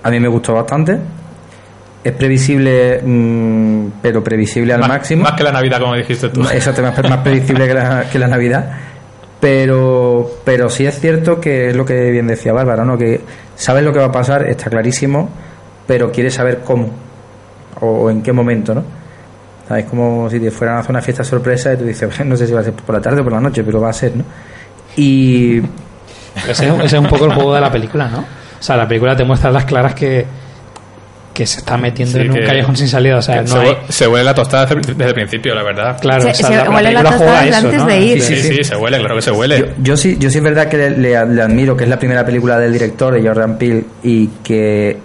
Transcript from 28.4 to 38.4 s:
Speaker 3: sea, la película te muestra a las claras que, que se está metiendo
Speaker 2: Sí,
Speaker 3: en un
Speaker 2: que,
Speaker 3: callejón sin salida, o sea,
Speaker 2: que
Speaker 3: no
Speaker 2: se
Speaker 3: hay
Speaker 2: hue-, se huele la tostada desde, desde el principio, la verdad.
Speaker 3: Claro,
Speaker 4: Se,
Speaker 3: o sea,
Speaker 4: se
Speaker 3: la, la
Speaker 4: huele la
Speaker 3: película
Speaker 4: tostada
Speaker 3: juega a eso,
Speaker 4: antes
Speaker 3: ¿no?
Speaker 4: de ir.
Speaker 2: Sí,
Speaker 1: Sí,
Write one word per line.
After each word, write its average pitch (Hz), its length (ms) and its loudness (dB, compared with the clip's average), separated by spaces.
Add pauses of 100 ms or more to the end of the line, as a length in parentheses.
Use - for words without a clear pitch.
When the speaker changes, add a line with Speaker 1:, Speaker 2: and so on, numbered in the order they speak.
Speaker 3:
sea, 131 140 0
la 113 100 0
película 117 280 0
te 127 100 0
muestra 131 240 2
a 127 40 2
las 135 120 2
claras 123 300 0
que, 131 300 0 (1080)
que 117 120 -4
se - 140 -6
está - 180 -6
metiendo 123 400 -4
Speaker 2:
Sí, - 80 2
Speaker 3:
en 131 60 0
un 127 60 0
Speaker 2:
que, 113 80 0
Speaker 3:
callejón 135 320 0
sin 139 100 0
salida, 131 300 2
o 117 40 2
sea, 123 160 -2
Speaker 2:
que 117 40 0
Speaker 3:
no 117 60 -2
Speaker 2:
se 123 120 2
Speaker 3:
hay 120 100 4
Speaker 2:
hue-, 131 80 0 (120)
se - 180 2
huele 120 160 4
la 135 100 4
tostada 135 340 2
desde, 143 260 -2
desde 127 160 0
el 120 40 2
principio, 113 420 -4
la 107 80 -4
verdad. 104 360 -4
Speaker 3:
Claro, 131 220 2
Speaker 4:
Se, 120 80 2
Speaker 3:
o 120 40 0
sea, - 140 0
Speaker 4:
se 220 80 2
Speaker 3:
la, 214 100 4
la - 40 0
Speaker 4:
huele 214 240 2
la 240 80 2
Speaker 3:
película 240 160 4
Speaker 4:
tostada - 140 6
Speaker 3:
juega - 80 4
a 135 80 4 (100)
eso, 220 100 2
Speaker 4:
antes - 140 2
Speaker 3:
¿no? - 60 2
Speaker 4:
de 196 140 2
ir. 233 200 4
Speaker 2:
Sí, 120 140 0
Speaker 1:
Sí, - 60 0